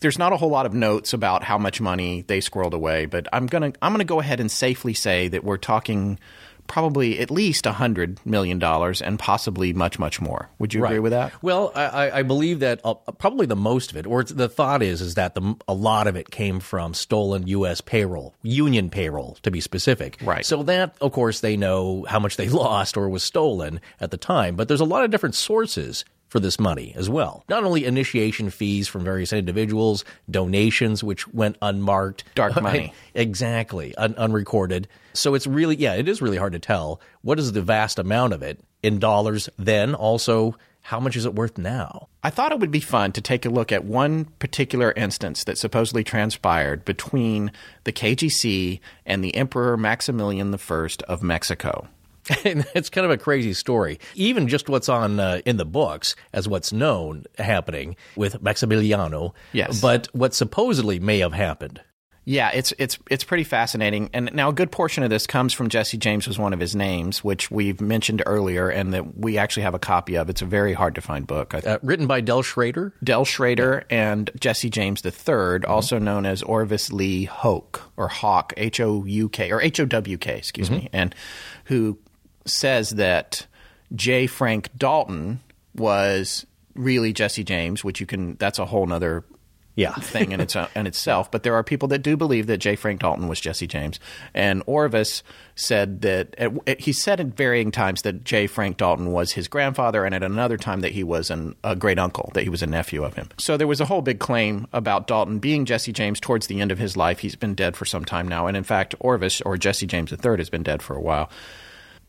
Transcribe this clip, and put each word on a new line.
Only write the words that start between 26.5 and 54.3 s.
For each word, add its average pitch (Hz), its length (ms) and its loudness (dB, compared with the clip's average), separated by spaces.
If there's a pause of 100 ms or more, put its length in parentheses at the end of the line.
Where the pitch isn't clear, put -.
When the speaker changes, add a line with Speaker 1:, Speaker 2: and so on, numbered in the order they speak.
Speaker 2:
money 87 360 0
as 95 140 -2
well. 131 380 -2
Not 214 160 0
only 170 200 2
initiation 117 640 0
fees 101 360 -2
from 92 160 -6
various 92 300 -2
individuals, 107 720 2 (260)
donations 101 720 2
which 101 320 -4
went 107 260 0
unmarked. 98 600 0 (140)
Speaker 1:
Dark 170 260 2
Speaker 2:
<laughs> - 0 -
Speaker 1:
money. 82 300 0 (220)
Speaker 2:
Exactly. 113 840 -2
Un-, 110 200 0
unrecorded. 101 720 0 (240)
So 143 220 2
it's 135 120 0
really, 151 300 2
yeah, 123 180 2
it 127 140 0
is 208 140 0
really 104 140 2
hard 95 160 0
to 85 60 -6
tell 82 420 -2 (220)
what 156 160 2
is 127 140 0
the 101 100 0
vast 107 360 2
amount 107 340 2
of 73 100 -4
it 73 180 -8 (220)
in 107 160 2
dollars 107 500 2 (100)
then. 107 360 2
Also, 113 600 2 (260)
how 117 180 -6
much 127 160 -2
is 113 100 -2
it 104 80 -2
worth 113 240 -2
now? 98 500 -8 (140)
Speaker 1:
I 151 80 -2
thought 294 220 0
it 277 80 -2
would 170 100 2
be 147 100 2
fun 101 320 2
to - 80 -4
take 127 240 -2
a 120 60 -2
look 120 220 2
at 92 120 2
one 147 420 0 (120)
particular 127 580 0
instance 98 480 -4
that 95 140 -4
supposedly 113 460 0
transpired 85 800 0
between 107 680 0 (320)
the 110 80 -2
K 117 220 2
G 156 140 0
C 95 520 0 (240)
and 95 200 0
the 92 100 -2
Emperor 123 420 0
Maximilian 107 760 0
the 98 60 -4
First 82 460 -4
of 87 180 -4
Mexico. - 720 -2
Speaker 2:
<laughs> - 40 -20 (480)
And 160 200 2 (120)
it's 170 140 -2
kind 185 140 0
of 170 60 2
a 135 80 4
crazy 123 360 0
story. 95 440 0 (160)
Even 196 320 2